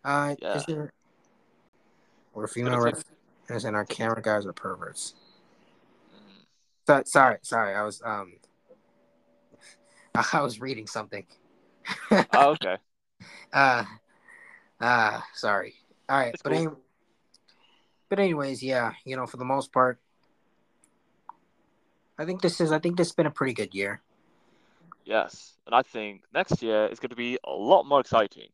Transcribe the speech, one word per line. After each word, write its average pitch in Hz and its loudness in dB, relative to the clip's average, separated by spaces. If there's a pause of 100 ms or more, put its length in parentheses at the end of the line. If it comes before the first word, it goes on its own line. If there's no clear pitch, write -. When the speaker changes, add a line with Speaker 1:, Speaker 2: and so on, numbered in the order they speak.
Speaker 1:
Uh, 143 -2
Speaker 2:
Yeah. - -4
Speaker 1:
is 143 -6
there, 151 -8 (1400)
we're 107 -8
Speaker 2:
It's - -8
good 120 -6
Speaker 1:
female 123 0
Speaker 2:
to 120 4
Speaker 1:
references - -6
and 107 -4
our 104 0
Speaker 2:
to - -10
Speaker 1:
camera 113 -2
guys 104 0
are 90 -10
perverts. 92 -12 (1000)
Speaker 2:
Mm. - -20 (420)
Speaker 1:
So, 147 6
sorry, 127 6
sorry. 110 -2
I 104 -2
was, 104 -6
um, 101 -8 (1800)
<laughs> 117 0
I 165 4
was 120 -4
reading 123 -8
something. 104 -10
<laughs> - -20 (960)
Speaker 2:
Oh, 139 8
okay. 98 -2 (760)
Speaker 1:
Uh, 131 4 (960)
uh, 117 2 (140)
sorry. 101 -2 (340)
All 135 2
right, 123 0
Speaker 2:
It's - -16
Speaker 1:
but 143 -2
Speaker 2:
cool. 160 2
Speaker 1:
any-, 160 -2 (1400)
but 196 0
anyways, 143 0
yeah, 123 0 (120)
you 131 -8
know, 127 -4
for 123 -14
the 127 -8
most 135 -2
part, 127 4 (2250)
I 151 -6
think 180 -6
this 175 0
is, 160 2
I 156 2
think 175 -2
this 175 2
has - -12
been 160 2
a 147 0
pretty 131 -4
good 104 -6
year. 98 -6 (1040)
Speaker 2:
Yes, - -4 (120)
and 113 -16
I 127 4
think 104 -10 (120)
next 170 -2
year 107 2
is - -8
gonna 120 -12
be 120 -4
a - -10
lot 117 4
more 139 4
exciting. 107 0